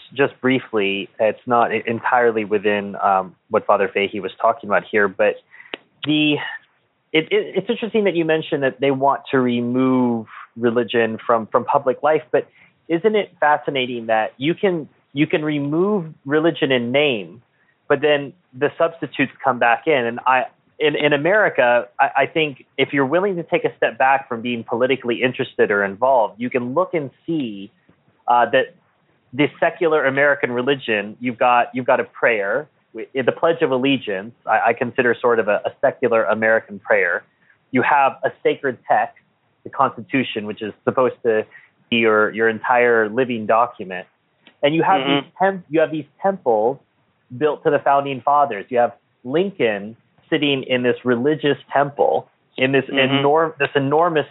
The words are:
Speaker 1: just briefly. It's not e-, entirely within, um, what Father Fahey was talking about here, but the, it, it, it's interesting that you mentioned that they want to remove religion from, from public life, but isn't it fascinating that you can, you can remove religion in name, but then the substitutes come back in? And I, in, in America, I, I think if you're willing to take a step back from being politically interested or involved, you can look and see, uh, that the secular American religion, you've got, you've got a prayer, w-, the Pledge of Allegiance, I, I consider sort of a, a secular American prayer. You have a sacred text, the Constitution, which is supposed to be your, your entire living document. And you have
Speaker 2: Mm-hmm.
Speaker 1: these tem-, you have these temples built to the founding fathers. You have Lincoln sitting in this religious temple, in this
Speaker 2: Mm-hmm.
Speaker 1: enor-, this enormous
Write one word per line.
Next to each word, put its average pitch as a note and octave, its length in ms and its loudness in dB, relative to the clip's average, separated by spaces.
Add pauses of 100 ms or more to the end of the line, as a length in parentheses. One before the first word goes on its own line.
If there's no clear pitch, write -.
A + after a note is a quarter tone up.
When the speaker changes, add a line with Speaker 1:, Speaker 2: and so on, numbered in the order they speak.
(140)
Speaker 1:
just C3+ 260 0
briefly. G2+ 680 0 (100)
It's G#2+ 280 0
not A#2+ 280 2
e-, A2 100 -2
entirely A2+ 600 0
within, G2+ 580 -2
um, F#2+ 320 0 (160)
what G#2+ 160 0
Father G2+ 260 2
Fahey G2+ 280 -2
was F#2 100 -8 (100)
talking G#2+ 300 0
about F2+ 180 0
here, G#2 200 2
but G2+ 260 0 (680)
the, D3+ 300 0 (800)
it, D#3+ 200 0
it, D3+ 240 -2
it's F#3+ 120 -4
interesting A3 360 -2
that F3+ 100 0
you E3+ 100 0
mentioned D#3+ 380 -2
that C3 180 -2
they C#3 120 0
want C3+ 300 0 (100)
to C3+ 80 2
remove B2 880 0 (300)
religion A#2 720 0
from, A2+ 220 0
from B2 160 0
public C3 400 0
life, D3+ 260 2
but - 160 0 (420)
isn't F#3+ 280 0
it G3 240 -2
fascinating C3+ 640 0
that A2 300 0
you D3+ 180 -2
can, F3 340 -2 (240)
you D3 140 0
can D#3 180 -2
remove D#3 680 -2 (100)
religion D#3 460 0
in A#2+ 220 0
name, A#2+ 500 -2 (460)
but C#3 120 2
then C#3+ 320 0 (240)
the C3+ 120 -2 (100)
substitutes E3 540 -4 (100)
come B2 160 0
back A#2 300 0
in? C3 180 2
And A#2 180 -6
I, B2+ 200 2 (340)
in, D3+ 160 0
in D3 200 2
America, C#3+ 760 2 (100)
I, C#3 200 2
I C#3 80 2
think D3+ 400 -4 (100)
if C3+ 160 -2
you're C#3+ 140 2
willing F3+ 300 0
to E3+ 60 -6
take D#3+ 220 -2
a C#3+ 140 -2
step B2 200 0
back C3+ 300 2
from A#2 140 -6
being A#2 200 -4
politically A#2+ 600 -2
interested B2 480 0
or G2+ 120 2
involved, G#2 560 0
you A#2+ 120 -6
can B2 240 -4
look F3+ 180 -2
and C#3+ 180 -4 (160)
see, A2 460 -6 (560)
uh, A#2+ 220 4
that C3 240 0 (580)
the C#3+ 140 0 (120)
secular D#3+ 460 2
American C3+ 480 2
religion, A#2+ 680 -2
you've A#2+ 200 -8
got, B2 340 2
you've B2+ 140 -6
got C3 120 4
a A2 60 0
prayer, A#2+ 640 -2 (240)
w-, A2 220 -14
the C3+ 180 0
Pledge E3 300 0
of C#3 80 0
Allegiance, A#2+ 640 -2 (120)
I, A2 220 2
I A#2+ 60 2
consider B2 440 -2
sort A#2 200 2
of G#2 100 0
a, G#2 160 0
a A2+ 60 -2 (100)
secular A2+ 440 0
American A2 540 0
prayer. F#2+ 460 0 (460)
You B2+ 100 0
have C3+ 320 2 (100)
a C3 80 -2 (120)
sacred C#3 340 -2 (100)
text, A2+ 300 0 (480)
the - 60 -16
Constitution, B2 760 -2
which G#2 140 -10
is G#2 140 -10 (100)
supposed B2 380 0
to A2 240 0 (420)
be A#2+ 80 0
your, G#2+ 380 4
your A2+ 160 2
entire A#2 580 2
living A#2 380 -4
document. G#2+ 600 -2 (560)
And D3 120 0
you E3 80 0
have - 180 2
Speaker 2:
Mm-hmm. C#3 260 -2
Speaker 1:
these - 140 -20
tem-, F#3+ 300 -2
you D#3 100 2
have D3+ 100 0
these D3+ 140 -8 (160)
temples C3+ 580 0 (560)
built C#3 300 -2
to D#3+ 60 2
the C#3+ 80 2
founding C#3 420 0
fathers. C3+ 480 0
You B2 100 -2
have A#2+ 140 2 (320)
Lincoln B2 720 -2 (320)
sitting C#3+ 380 0
in B2 160 0
this B2 220 2
religious C3+ 520 0 (160)
temple, - 560 0 (280)
in C3 160 0
this C3+ 140 2
Speaker 2:
Mm-hmm. C#3 380 0
Speaker 1:
enor-, D#3+ 340 2
this C3+ 180 0
enormous D3 540 0